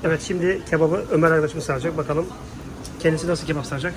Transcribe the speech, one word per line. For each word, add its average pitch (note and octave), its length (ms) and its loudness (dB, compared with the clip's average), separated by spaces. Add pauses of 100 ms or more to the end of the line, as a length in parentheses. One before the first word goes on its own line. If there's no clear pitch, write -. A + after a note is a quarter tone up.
Evet, D#3+ 180 2
şimdi F#3 480 0
kebabı D#3+ 420 2
Ömer E3 200 6
arkadaşımız D#3 340 2
saracak. D3+ 320 -2
Bakalım D#3 300 0 (720)
kendisi D#3+ 280 2
nasıl E3 200 -2
kebap D3 180 -2
saracak? D3 320 -4